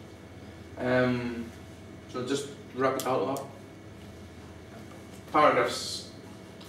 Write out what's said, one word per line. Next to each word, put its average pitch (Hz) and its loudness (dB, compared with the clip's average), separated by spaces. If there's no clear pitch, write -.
Um, 123 4
so 123 -4
just 139 0
wrap 131 4
it - -2
all - 4
up. - -2
Paragraphs - 6